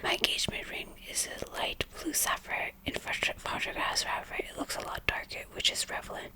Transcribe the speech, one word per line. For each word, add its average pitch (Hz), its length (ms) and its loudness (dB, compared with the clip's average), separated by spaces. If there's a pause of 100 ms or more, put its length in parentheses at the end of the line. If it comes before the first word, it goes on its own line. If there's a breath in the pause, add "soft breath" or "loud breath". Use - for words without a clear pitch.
My - 100 4
engagement - 580 4
ring - 180 -6 (220)
is - 180 2
a - 300 -4
light - 260 0 (160)
blue 320 120 -2
sapphire. - 600 2 (120)
In - 100 -2
phot-, - 440 0
photographs, - 680 0
however, - 340 -2
it - 200 -2
looks - 180 -2
a - 40 -2
lot - 260 -4
darker, - 460 -2
which - 180 4
is - 200 -2
relevant. - 460 -6